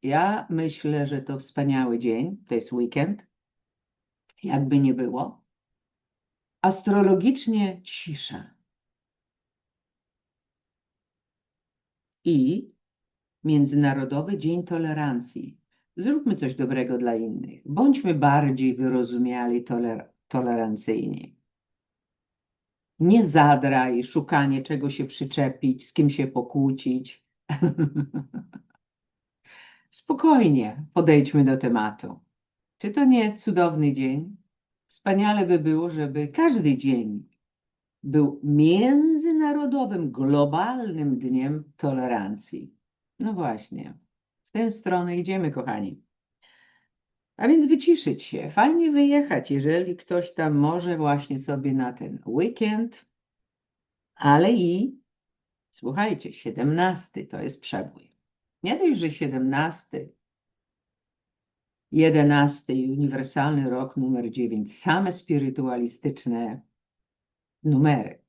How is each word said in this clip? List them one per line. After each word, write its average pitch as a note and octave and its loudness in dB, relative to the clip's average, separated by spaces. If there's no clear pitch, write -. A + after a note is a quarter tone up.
Ja F3 0
myślę, D3+ -2
że C#3 -6
to C3+ -8
wspaniały C3 -2
dzień, B2 -2
to B2 -4
jest A2+ -4
weekend, C#3 -2
jakby C#3 2
nie C3+ 4
było. B2 -6
Astrologicznie G3 2
cisza. - -12
I D3+ 2
Międzynarodowy C#3+ 0
Dzień E3 -2
Tolerancji. D#3 -6
Zróbmy B3+ -2
coś C3 -4
dobrego B2+ -2
dla A#2+ -2
innych. - -8
Bądźmy F#3+ 2
bardziej C#3 2
wyrozumiali, B2 -2
toler-, A#2 -4
tolerancyjni. A2+ -4
Nie G3+ 6
zadra C#3+ 4
i B2 -2
szukanie, C#3 0
czego C#3+ -4
się C#3+ -6
przyczepić, C3+ -4
z - -20
kim D3 4
się C#3 -4
pokłócić. C3 -4
<laughs> D3 -4
Spokojnie D#3 2
podejdźmy D3+ 6
do C3 4
tematu. G#2+ -4
Czy G#3 -8
to C#4 2
nie A3+ 4
cudowny D#3 0
dzień? C#3 -4
Wspaniale G3+ 0
by F3 4
było, D#3 0
żeby D3 -4
każdy G3 2
dzień A#2 -2
był C#3+ 0
międzynarodowym, C4 2
globalnym D3 0
dniem C3 -4
tolerancji. A#2+ -6
No G#3+ -4
właśnie, B2 -8
w - -20
tę A3 -2
stronę F3 -2
idziemy, F3 -2
kochani. A2 -8
A A3+ 0
więc D4+ 6
wyciszyć D#4+ 2
się, - -8
fajnie D#4 4
wyjechać, C#4+ 2
jeżeli E3 0
ktoś F3 -4
tam D#3 0
może E3+ 0
właśnie C#3+ -2
sobie C#3 -4
na B2+ -2
ten - -12
weekend, G#3+ -4
ale D3+ 4
i, F#3+ 0
słuchajcie, G3 -4
siedemnasty D#3+ -2
to - -12
jest - -10
przebój. - -12
Nie G#3 -2
dość, D#4+ 2
że E3 -2
siedemnasty, C#3+ -4
jedenasty D3 4
i C3 -2
uniwersalny C#3 -2
rok B2+ -6
numer B2+ -2
dziewięć, A2+ -6
same F3+ 0
spirytualistyczne B2+ -4
numery. C#3+ 0